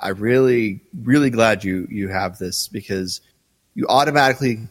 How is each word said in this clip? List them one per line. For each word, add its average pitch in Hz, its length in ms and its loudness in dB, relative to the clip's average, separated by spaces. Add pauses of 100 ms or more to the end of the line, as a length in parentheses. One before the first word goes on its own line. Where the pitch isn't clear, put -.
I 92 80 -6
really, 113 720 0 (220)
really 135 260 4
glad 113 360 2
you, 92 260 -4
you 101 180 -6
have 95 300 -4
this 92 300 -6
because 95 520 -6 (540)
you - 140 -4
automatically 135 840 2